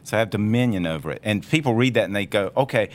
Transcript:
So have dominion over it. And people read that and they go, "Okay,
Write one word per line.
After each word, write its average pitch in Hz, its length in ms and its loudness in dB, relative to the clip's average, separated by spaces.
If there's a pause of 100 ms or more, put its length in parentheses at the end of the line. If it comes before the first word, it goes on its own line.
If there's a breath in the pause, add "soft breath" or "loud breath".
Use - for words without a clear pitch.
So - 140 -4
have 110 140 0
dominion 107 560 0
over 78 240 -4
it. - 120 -8
And 107 240 -2
people 147 280 0
read 123 180 2
that 113 140 2
and 98 100 -4
they 101 80 0
go, 98 320 0
"Okay, 127 380 0